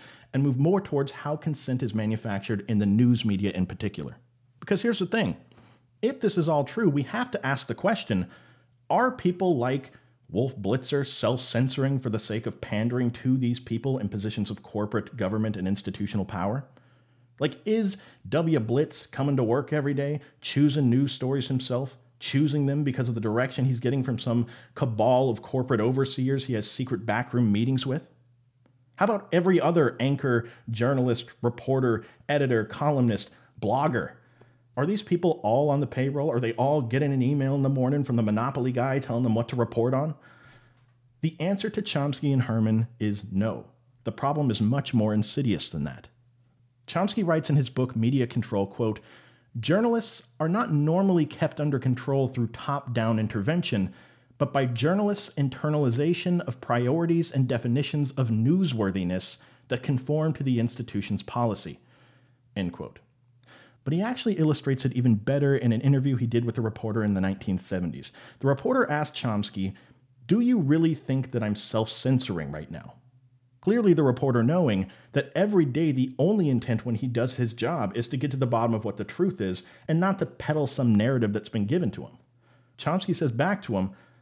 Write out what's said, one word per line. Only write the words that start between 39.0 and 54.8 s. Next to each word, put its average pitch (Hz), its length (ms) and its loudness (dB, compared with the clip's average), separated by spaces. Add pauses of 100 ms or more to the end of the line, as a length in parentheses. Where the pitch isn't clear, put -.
them 117 120 2
what 117 140 0
to - 80 -6
report 120 380 0
on? 147 200 -2 (1080)
The 160 180 -4
answer 196 300 -2
to 220 100 -4
Chomsky 143 540 0
and 127 80 4
Herman 110 440 2 (120)
is 104 340 -4
no. 95 320 -2 (400)
The - 80 -4
problem 143 380 0
is 104 100 -2
much 123 320 0
more 107 220 2
insidious 107 560 -2
than 73 140 -6
that. 65 240 -10 (800)
Chomsky 196 400 -2
writes 160 220 2
in 147 80 4
his 135 140 2
book, 123 260 -2
Media 120 300 2
Control, 104 400 -2
quote, 110 340 -2 (580)
"Journalists 220 640 0 (160)
are 156 100 0
not 214 240 0
normally 165 540 4
kept - 340 -4
under 147 180 0
control 131 500 0
through 123 200 -2
top-down 117 720 -2
intervention, 107 720 -2 (460)
but 139 140 -2
by 139 120 2
journalists' 185 720 0